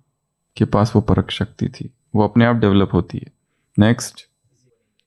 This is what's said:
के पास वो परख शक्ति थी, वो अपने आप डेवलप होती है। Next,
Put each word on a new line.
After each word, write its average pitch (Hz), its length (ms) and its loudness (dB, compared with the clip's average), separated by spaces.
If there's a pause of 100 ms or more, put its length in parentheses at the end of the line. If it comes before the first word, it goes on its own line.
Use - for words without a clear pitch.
(560)
के - 80 0
पास 104 320 0
वो 104 60 4
परख - 280 0
शक्ति - 380 -6
थी, - 260 -16 (200)
वो 107 100 2
अपने 117 200 2
आप 120 120 2
डेवलप 98 380 2
होती 90 240 -4
है। - 140 -16 (460)
Next, - 480 0 (800)